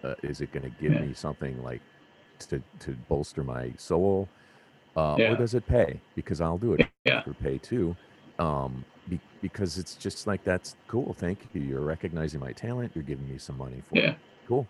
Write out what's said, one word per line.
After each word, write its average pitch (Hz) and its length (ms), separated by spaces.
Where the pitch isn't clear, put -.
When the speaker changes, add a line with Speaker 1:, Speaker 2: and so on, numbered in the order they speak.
Speaker 1:
Uh, 67 100
is 73 180
it 71 100
gonna 67 180
give 76 120
Speaker 2:
Yeah. - 80
Speaker 1:
me 71 120
something, 67 500
like, 62 180
to, 69 120
to - 100
bolster 73 340
my 62 340
soul? 95 520
Uh, 78 240
Speaker 2:
Yeah. 113 140
Speaker 1:
or - 20
does 113 180
it 123 140
pay? 92 320
Because 85 260
I'll 82 160
do 110 160
it - 140
Speaker 2:
Yeah. 65 160
Speaker 1:
for - 120
pay 67 260
too. 90 360
Um, 67 440
be-, 90 120
because 92 340
it's 90 160
just - 320
like, 101 180
"That's 90 320
cool. - 260
Thank 92 400
you. - 80
You're 67 200
recognizing 80 580
my 65 120
talent. 120 440
You're 78 80
giving 67 260
me 67 80
some - 220
money 65 280
for - 120
Speaker 2:
Yeah. - 120
Speaker 1:
it." - 60
Cool. 123 220